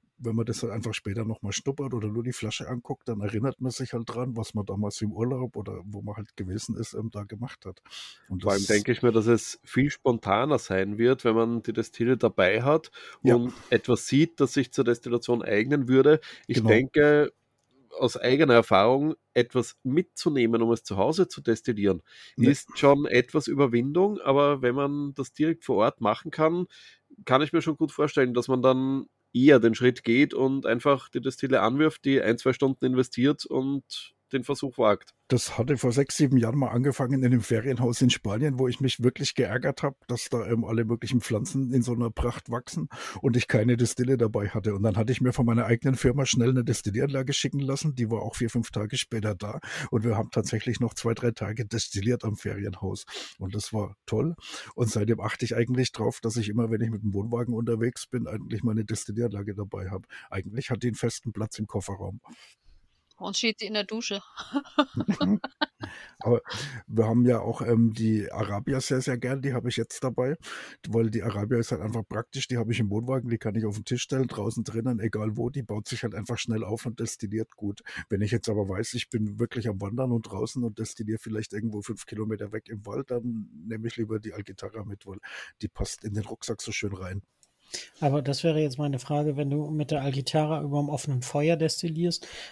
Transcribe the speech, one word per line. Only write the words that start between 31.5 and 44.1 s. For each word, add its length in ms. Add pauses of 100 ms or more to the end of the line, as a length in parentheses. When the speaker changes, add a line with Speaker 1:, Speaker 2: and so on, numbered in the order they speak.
Speaker 2:
anwirft, 420
die 160
ein, 160
zwei 160
Stunden 320
investiert 640
und 680 (180)
den 120
Versuch 340
wagt. 340 (160)
Speaker 1:
Das 300
hatte 180
vor 160
sechs, 240
sieben 220
Jahren 200
mal 120
angefangen 520
in 40
einem 160
Ferienhaus 580
in 80
Spanien, 500
wo 80
ich 140
mich 220
wirklich 320
geärgert 480
hab, 240
dass 240
da, 160
ähm, 180
alle 220
möglichen 340
Pflanzen 500
in 120
so 100
einer 180
Pracht 400
wachsen 380 (320)
und 160
ich 100
keine 300
Destille 400